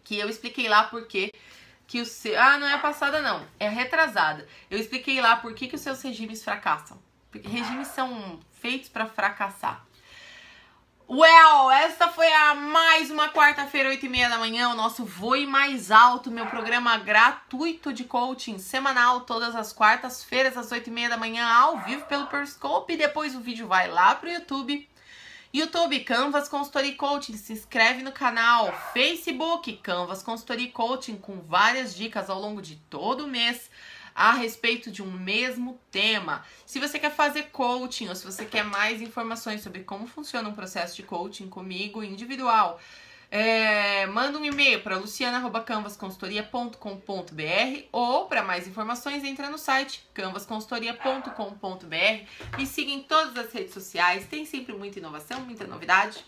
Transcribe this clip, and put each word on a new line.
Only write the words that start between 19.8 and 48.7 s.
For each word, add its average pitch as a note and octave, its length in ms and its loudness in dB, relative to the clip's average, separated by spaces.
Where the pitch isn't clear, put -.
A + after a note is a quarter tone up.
às A#3 140 -8
oito A#3+ 160 -6
e A3+ 40 -10
meia A#3+ 160 -4
da A#3+ 80 0
manhã, A3+ 320 -2
ao C4 340 6
vivo B3+ 260 -6
pelo C#4+ 180 -2
Periscope, C#4+ 680 -4
e D#4 40 -4
depois D4+ 380 -2
o B3+ 40 -10
vídeo A#3 280 -10
vai F3+ 200 4
lá F3+ 280 6
pro E4+ 160 -10
YouTube. C#4+ 580 -6
YouTube, D#4+ 460 0
Canvas C#4+ 500 0
Consultoria C#4 400 -2
e C#4 60 -10
Coaching, C#4+ 420 -4
se A3 160 -12
inscreve A#3 480 2
no C4+ 100 -10
canal. A#3 640 2
Facebook, E4 840 -2
Canvas F3+ 460 -6
Consultoria A#3 420 -6
e B3 60 -14
Coaching, A#3+ 460 -4
com G3 220 -14
várias G3+ 560 2
dicas G#3 360 -8
ao F#3+ 100 -6
longo G#3 220 -8
de D#3 140 -18
todo G#3+ 360 -4
o - 20 -10
mês A#3+ 420 -2
a G#3+ 180 6
respeito A#3 580 -2
de G3 140 -12
um F#3+ 80 -10
mesmo B3 680 -6
tema. G3 540 -2
Se - 140 -8
você D4 180 -4
quer D4 140 -2
fazer D4 400 0
coaching B3 560 -4
ou F3+ 80 -8
se F#3 80 -12
você F#3+ 220 -12
quer A3 180 -2
mais G#3+ 380 -4
informações A3+ 600 -8
sobre F#3 220 -14
como G#3 240 -12
funciona B3 400 -10
um G#3 60 -8
processo F#3 420 -8
de F#3+ 80 -16
coaching F#3+ 460 -10
comigo F#3+ 520 -10
individual, G#3+ 760 0
é, G#3 760 2
manda B3 320 -2
um D4+ 80 -6
e-mail C#4 360 2
pra F#3+ 140 -4
luciana A#3+ 400 -4
arroba A#3+ 240 -4
canvas G#3+ 380 -8
consultoria G3 460 -8
ponto A#3+ 340 -8
com G3 180 -12
ponto F#3+ 380 -10
B D3+ 100 -8
R A#3 480 -2
ou B3 360 0
pra A#3+ 140 -2
mais F3+ 280 -4
informações A#3+ 560 -8